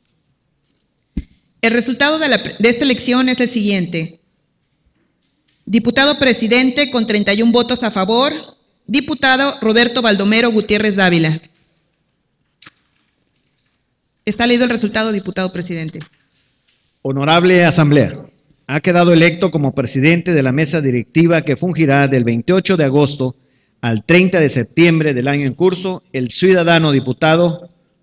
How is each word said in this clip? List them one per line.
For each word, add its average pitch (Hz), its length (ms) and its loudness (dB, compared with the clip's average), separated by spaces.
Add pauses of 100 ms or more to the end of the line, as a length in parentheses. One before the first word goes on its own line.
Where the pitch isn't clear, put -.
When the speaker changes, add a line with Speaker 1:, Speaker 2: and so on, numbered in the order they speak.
(1600)
Speaker 1:
El 226 100 0
resultado 262 480 0
de 311 100 -2
la 226 140 0
pre-, - 160 -12
de 220 100 2
esta 233 160 0
elección 254 440 0
es 247 120 -2
el 240 80 0
siguiente. 185 720 -4 (1400)
Diputado 240 540 0
presidente 254 720 0
con 226 160 -2
treinta 208 260 -2
y 208 100 0
un 233 100 2
votos 240 320 0
a 214 80 -4
favor, 226 400 -2 (520)
diputado 269 760 -2
Roberto 233 420 0
Baldomero 214 480 2
Gutiérrez 208 460 -2
Dávila. 165 440 2 (2750)
Está 214 240 -2
leído 240 160 2
el 240 60 0
resultado, 220 420 -2
diputado 185 400 -6
presidente. 170 480 -10 (1000)
Speaker 2:
Honorable 165 600 2
Asamblea, 147 680 2 (420)
ha 151 60 -2
quedado 175 320 2
electo 170 380 2
como 143 240 -2
presidente 156 580 0
de 151 100 2
la 131 80 0
mesa 151 300 -2
directiva 151 640 0
que 139 160 -4
fungirá 143 500 0
del 127 160 0
veintiocho 175 540 0
de 151 80 2
agosto 135 500 -2 (460)
al 113 200 -2
treinta 180 380 2
de 147 80 2
septiembre 156 640 0
del 127 160 -4
año 143 180 -2
en 127 60 -4
curso 180 500 -4 (120)
el 127 160 -4
ciudadano 170 600 2
diputado 160 800 0 (340)